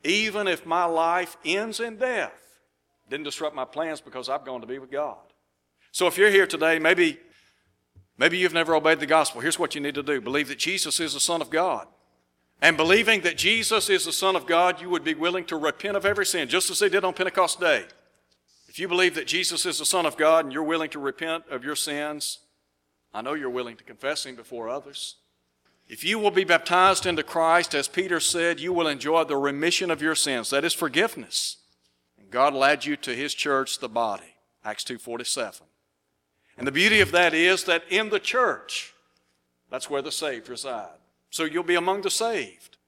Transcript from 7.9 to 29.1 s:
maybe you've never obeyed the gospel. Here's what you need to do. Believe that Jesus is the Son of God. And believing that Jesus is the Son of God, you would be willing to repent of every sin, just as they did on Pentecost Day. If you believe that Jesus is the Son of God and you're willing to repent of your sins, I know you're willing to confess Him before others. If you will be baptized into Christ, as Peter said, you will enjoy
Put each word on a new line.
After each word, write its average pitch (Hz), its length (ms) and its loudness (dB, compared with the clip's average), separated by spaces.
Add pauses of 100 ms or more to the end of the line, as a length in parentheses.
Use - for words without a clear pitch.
maybe 165 180 4
you've 180 160 2
never 165 220 2
obeyed 156 260 4
the 147 60 -6
gospel. 143 340 2
Here's 156 180 -2
what 165 160 -2
you 147 60 -6
need 143 140 -6
to 143 80 -6
do. 139 180 -2
Believe 135 280 -2
that 131 100 -10
Jesus 170 420 -2
is 147 140 -4
the 139 60 -8
Son 170 200 0
of 156 100 -6
God. 156 360 0 (760)
And 160 140 8
believing 190 460 4
that 160 160 -2
Jesus 214 500 2
is 180 160 2
the 160 80 -4
Son 190 240 0
of 160 100 -4
God, 170 360 2
you 180 80 -10
would 160 140 -2
be 156 100 -2
willing 170 320 -2
to 165 100 -8
repent 156 400 -4
of 185 80 -2
every 202 220 0
sin, 147 220 -2
just 175 200 0
as 180 120 -4
they 202 100 4
did 190 140 0
on 180 100 -2
Pentecost 185 440 0
Day. 143 280 2 (840)
If - 100 -18
you 180 80 -4
believe 180 280 2
that 143 120 -6
Jesus 170 380 -2
is 165 140 -4
the 151 80 -4
Son 180 180 0
of 147 120 -2
God 160 280 4
and 135 80 -10
you're 151 100 -6
willing 156 280 -2
to 151 80 -12
repent 160 500 -6
of 127 160 -8
your 143 120 -6
sins, 147 640 -6 (720)
I 110 80 -8
know 135 100 -6
you're 143 160 -6
willing 123 300 -6
to - 60 -20
confess 143 420 -6
Him 127 100 -16
before 117 320 -10
others. 139 480 -10 (720)
If 110 160 -14
you 214 160 0
will 202 100 4
be 185 140 4
baptized 180 640 4
into 160 180 0
Christ, 165 500 2
as 143 140 0
Peter 180 320 -2
said, 170 400 0
you 175 120 -4
will 170 140 2
enjoy 151 380 2